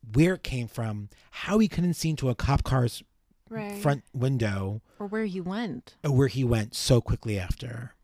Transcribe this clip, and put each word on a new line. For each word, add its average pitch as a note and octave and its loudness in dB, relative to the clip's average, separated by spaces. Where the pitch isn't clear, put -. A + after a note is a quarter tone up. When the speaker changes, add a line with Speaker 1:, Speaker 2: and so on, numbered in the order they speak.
Speaker 1:
where E3 6
it - -12
came B2 -4
from, G#2+ -6
how - 0
he A3 6
couldn't F3 2
see - -2
into C3+ 0
a A#2+ 2
cop - 2
car's B2+ 0
Speaker 2:
Right. G#3 -8
Speaker 1:
front C#3+ 0
window. A2 0
Speaker 2:
Or G#3 -8
where G#3+ -4
he F#3+ -6
went. G3 -6
Speaker 1:
Or D3+ 0
where C3+ 4
he C3 -2
went A#2 0
so - 4
quickly A2 -2
after. A2+ -6